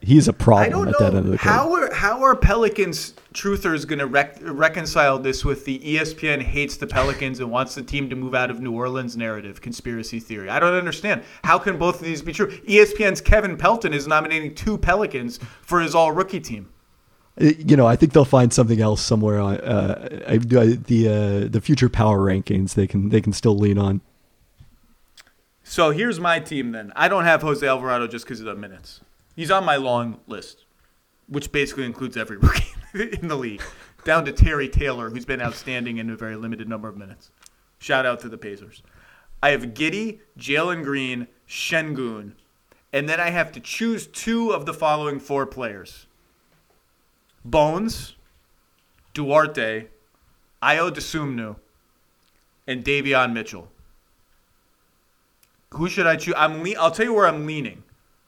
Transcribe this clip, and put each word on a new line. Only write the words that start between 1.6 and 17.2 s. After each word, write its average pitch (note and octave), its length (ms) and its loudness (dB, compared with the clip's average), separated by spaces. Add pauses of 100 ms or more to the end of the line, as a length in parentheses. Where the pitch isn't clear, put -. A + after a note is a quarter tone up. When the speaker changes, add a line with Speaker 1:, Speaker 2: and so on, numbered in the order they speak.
Speaker 2:
are, E4+ 200 0
how A3 300 0
are C4 100 8
Pelicans G3+ 800 2 (180)
truthers F3 540 -2
gonna C#3+ 200 -4
rec-, C#3 360 0
reconcile D#3 760 2
this C3 260 -4
with C#3 200 -2
the C#3 280 -6
"E D#3 60 0
S D#3 140 -4
P D#3 160 -6
N D3 120 0
hates C#3 360 -2
the - 100 -8
Pelicans C3 540 -2
and A#2+ 100 -6
wants B2+ 240 -4
the C#3 80 -12
team C#3 280 -6
to B2+ 60 -8
move C3 180 -6
out B2+ 160 0
of A2+ 100 -8
New B2+ 120 -6
Orleans" B2 440 -6
narrative G#2+ 440 -8
conspiracy A#2 580 -10
theory? G#2 320 -12
I B2+ 80 -2
don't F3 160 2
understand. F3+ 480 -4 (220)
How E3+ 140 4
can F#3 200 -4
both F3 180 0
of E3+ 60 -14
these E3 180 -6
be E3+ 120 -10
true? G#3 200 -2 (160)
E G#3 100 6
S G#3 140 6
P A3 120 -2
N's F#3 160 0
Kevin G#3 360 4
Pelton F#3 380 2
is C#3+ 120 -4
nominating D#3 480 0
two G#3+ 220 -4
Pelicans C#3 640 -2 (220)
for F3 200 0
his D#3 140 -2
all-rookie E3+ 460 2
team. G#2 300 -12 (720)